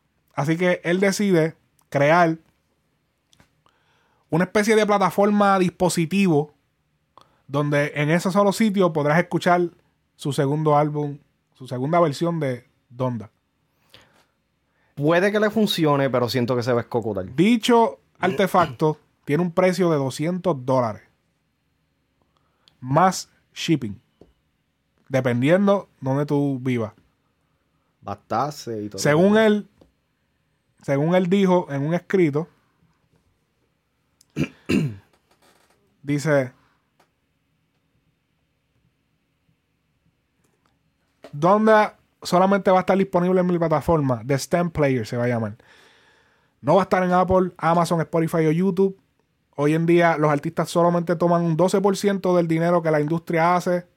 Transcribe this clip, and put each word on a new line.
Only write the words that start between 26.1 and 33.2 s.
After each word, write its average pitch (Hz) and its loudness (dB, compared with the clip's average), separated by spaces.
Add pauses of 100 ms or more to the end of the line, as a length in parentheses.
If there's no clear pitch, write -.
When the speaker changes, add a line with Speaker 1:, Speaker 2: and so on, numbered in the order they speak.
Speaker 1:
tú 143 -2
vivas. 120 -4 (1080)
Speaker 2:
Bastase 113 -8
y 104 -10
todo. 98 -14
Speaker 1:
Según 170 2
él, 214 2 (1120)
según 151 0
él 185 2
dijo 185 2
en 139 -4
un 165 -2
escrito, 170 0 (1900)